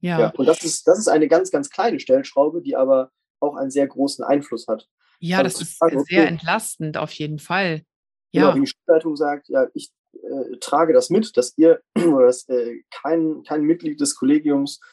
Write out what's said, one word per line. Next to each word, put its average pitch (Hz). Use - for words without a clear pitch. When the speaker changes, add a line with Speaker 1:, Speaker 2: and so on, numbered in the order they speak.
Speaker 1:
Ja. 170
Speaker 2:
Ja, 165
und -
das -
ist, -
das 190
ist 220
eine 156
ganz, 175
ganz 143
kleine 196
Stellschraube, 139
die 139
aber 131
auch -
einen 269
sehr 143
großen -
Einfluss 143
hat. 110
Speaker 1:
Ja, 175
Speaker 2:
Also 185
Speaker 1:
das 165
Speaker 2:
zu 180
Speaker 1:
ist -
Speaker 2:
sagen, 151
Speaker 1:
sehr 175
Speaker 2:
okay. 156
Speaker 1:
entlastend 165
auf 156
jeden 151
Fall. 175
Speaker 2:
Genau, -
Speaker 1:
Ja. 165
Speaker 2:
wenn 139
die 131
Schulleitung 160
sagt, 143
„Ja, 131
ich, -
äh, -
trage 160
das 165
mit, 214
dass -
ihr, 160
<clears throat> 170
oder 127
dass, 127
äh, 120
kein, 160
kein 151
Mitglied 156
des 139
Kollegiums 143